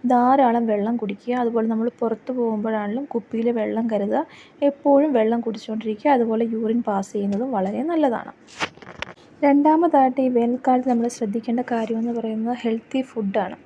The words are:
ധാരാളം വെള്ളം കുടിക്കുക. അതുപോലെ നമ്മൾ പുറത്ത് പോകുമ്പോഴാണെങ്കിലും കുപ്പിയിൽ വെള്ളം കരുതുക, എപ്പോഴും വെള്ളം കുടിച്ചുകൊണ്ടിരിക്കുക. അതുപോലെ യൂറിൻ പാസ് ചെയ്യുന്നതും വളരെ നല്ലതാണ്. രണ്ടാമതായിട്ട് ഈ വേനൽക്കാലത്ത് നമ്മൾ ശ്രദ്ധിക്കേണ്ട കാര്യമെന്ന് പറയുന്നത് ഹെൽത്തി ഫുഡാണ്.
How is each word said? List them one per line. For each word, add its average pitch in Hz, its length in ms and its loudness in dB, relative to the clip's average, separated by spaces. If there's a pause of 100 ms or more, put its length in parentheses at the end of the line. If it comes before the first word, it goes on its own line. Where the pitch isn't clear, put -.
(100)
ധാരാളം 247 600 4
വെള്ളം 208 300 0
കുടിക്കുക. 208 400 -6
അതുപോലെ 226 320 0
നമ്മൾ 226 160 0 (100)
പുറത്ത് 226 380 -4
പോകുമ്പോഴാണെങ്കിലും 220 760 -4
കുപ്പിയിൽ 226 360 -4 (100)
വെള്ളം 214 320 -2
കരുതുക, 214 320 -2 (460)
എപ്പോഴും 285 480 4
വെള്ളം 226 280 2
കുടിച്ചുകൊണ്ടിരിക്കുക. 220 720 -4
അതുപോലെ 226 280 2 (100)
യൂറിൻ 226 340 0
പാസ് 196 260 -2
ചെയ്യുന്നതും 202 420 -2
വളരെ 202 340 -2
നല്ലതാണ്. 294 420 0 (1120)
രണ്ടാമതായിട്ട് 285 800 4
ഈ 254 120 2
വേനൽക്കാലത്ത് 247 540 0
നമ്മൾ 233 140 0 (120)
ശ്രദ്ധിക്കേണ്ട 233 440 -4 (120)
കാര്യമെന്ന് 226 440 -4
പറയുന്നത് 220 460 -4
ഹെൽത്തി 233 460 -2
ഫുഡാണ്. 196 560 -4